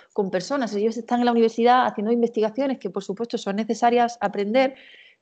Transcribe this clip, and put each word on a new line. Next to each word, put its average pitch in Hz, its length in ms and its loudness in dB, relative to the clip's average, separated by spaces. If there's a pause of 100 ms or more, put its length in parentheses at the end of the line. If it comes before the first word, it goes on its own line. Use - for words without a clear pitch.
(140)
con 190 160 -2
personas. 208 440 -4
Ellos 220 220 0
están 240 240 -2
en 240 60 2
la 240 60 4
universidad 233 540 4
haciendo 214 260 -2
investigaciones 233 680 0
que, 202 120 -8
por 190 140 -8
supuesto, 233 340 -6
son 196 180 -4
necesarias 233 640 2
aprender, 208 540 0 (480)